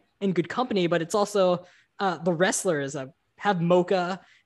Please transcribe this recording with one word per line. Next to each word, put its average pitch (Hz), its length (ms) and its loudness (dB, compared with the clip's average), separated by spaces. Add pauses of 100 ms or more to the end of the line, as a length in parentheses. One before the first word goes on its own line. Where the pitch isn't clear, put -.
(220)
in 196 100 -2
good 165 160 -2
company, 185 380 -2
but 165 160 0
it's 160 120 -4
also, 185 520 2 (340)
uh, 185 160 0
the 165 160 -2
wrestlers, 156 640 0
uh, 131 120 -10 (280)
have 202 220 -2
Moka 180 600 2 (240)